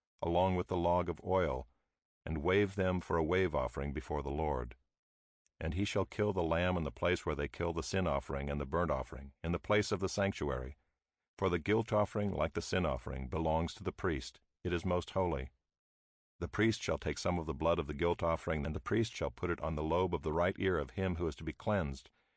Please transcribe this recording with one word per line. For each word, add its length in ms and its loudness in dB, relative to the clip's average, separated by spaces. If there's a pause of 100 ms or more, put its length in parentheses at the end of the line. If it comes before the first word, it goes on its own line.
(220)
along 340 4
with 120 0
the 100 0
log 320 2
of 160 -4
oil, 400 2 (580)
and 200 -4
wave 320 4
them 240 2
for 180 -2
a 60 4
wave 320 2
offering 380 -2
before 280 -2
the 80 -4
Lord. 460 -2 (840)
And 140 -2
he 120 0
shall 200 0
kill 260 0
the 120 0
lamb 340 2
in 60 0
the 80 -2
place 340 0
where 100 0
they 120 -2
kill 260 -2
the 100 -2
sin 220 0
offering 440 -2
and 120 -2
the 40 -4
burnt 260 0
offering, 400 -4 (120)
in 100 0
the 60 0
place 320 2
of 100 0
the 80 0
sanctuary. 680 -2 (600)
For 120 2
the 100 2
guilt 320 2
offering, 400 2
like 220 0
the 80 -2
sin 240 0
offering, 420 -2
belongs 480 0
to 80 -14
the 80 -2
priest. 480 -4 (240)
It 100 0
is 120 -2
most 260 0
holy. 380 0 (920)
The 80 -4
priest 320 2
shall 160 -2
take 200 -4
some 220 0
of 60 -4
the 80 -2
blood 260 2
of 80 -2
the 60 -4
guilt 280 0
offering, 440 0
and 100 -4
the 60 -6
priest 340 0
shall 140 -2
put 200 -6
it 120 -2
on 140 -2
the 80 -2
lobe 300 2
of 100 -2
the 100 0
right 260 2
ear 180 2
of 140 -2
him 240 0
who 120 0
is 80 -2
to 100 -10
be 80 -4
cleansed, 560 -2 (260)